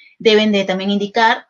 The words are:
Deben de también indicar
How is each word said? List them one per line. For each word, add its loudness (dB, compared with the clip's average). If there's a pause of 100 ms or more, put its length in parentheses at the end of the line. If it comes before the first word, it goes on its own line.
(220)
Deben 2
de 0
también -4
indicar -2